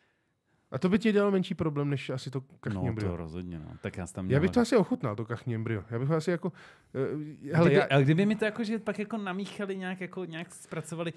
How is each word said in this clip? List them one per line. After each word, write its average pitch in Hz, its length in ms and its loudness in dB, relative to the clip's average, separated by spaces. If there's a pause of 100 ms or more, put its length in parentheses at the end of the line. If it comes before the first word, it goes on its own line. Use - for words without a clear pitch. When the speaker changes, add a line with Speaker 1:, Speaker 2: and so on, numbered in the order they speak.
(720)
Speaker 1:
A - 80 -6
to 185 100 2
by 202 100 4
ti 220 140 4
dělalo 202 200 4
menší 185 220 0
problém, 143 360 0
než 139 200 -2
asi 131 200 -6
to 131 100 -4
kachní 107 420 -6
Speaker 2:
No, 120 60 2
Speaker 1:
embryo. 107 220 0
Speaker 2:
to 87 60 -4
rozhodně, 85 420 -8
no. 78 220 -12
Tak - 160 -6
já 92 100 -6
jsem - 80 -16
tam 95 100 -6
Speaker 1:
Já 95 40 -2
Speaker 2:
měl 131 120 6
Speaker 1:
bych 175 100 2
to 247 100 4
asi 233 160 2
ochutnal, 160 400 2
to 117 80 -6
kachní 117 300 -4
embryo. 110 360 -2
Já 117 80 -4
bych 135 100 -2
ho 160 80 2
asi 156 140 0
jako, 175 220 -2 (420)
eh, 143 580 -4
Speaker 2:
A 160 40 2
Speaker 1:
hele, 165 140 8
Speaker 2:
kdyby, 196 100 8 (100)
Speaker 1:
já 135 60 6
Speaker 2:
a 147 40 8
kdyby 160 260 6
mi 214 100 2
to 214 80 -2
jako, 214 200 -2
že 214 140 -2
pak 214 200 -4
jako 208 200 -6
namíchali 196 580 -6
nějak, 185 240 -8
jako 185 240 -8
nějak 165 280 -10
zpracovali, 165 640 -8